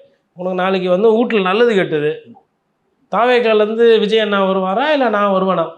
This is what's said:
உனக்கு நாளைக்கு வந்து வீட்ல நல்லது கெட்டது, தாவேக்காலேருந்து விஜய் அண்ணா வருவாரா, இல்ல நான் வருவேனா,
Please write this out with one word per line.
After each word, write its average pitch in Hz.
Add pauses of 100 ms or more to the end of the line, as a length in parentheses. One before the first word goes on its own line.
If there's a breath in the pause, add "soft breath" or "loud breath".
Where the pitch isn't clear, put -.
(340)
உனக்கு 185
நாளைக்கு 185
வந்து 214
வீட்ல 220
நல்லது 214
கெட்டது, 156 (920)
தாவேக்காலேருந்து 220
விஜய் 208
அண்ணா 202
வருவாரா, 190
இல்ல 269
நான் 202
வருவேனா, 175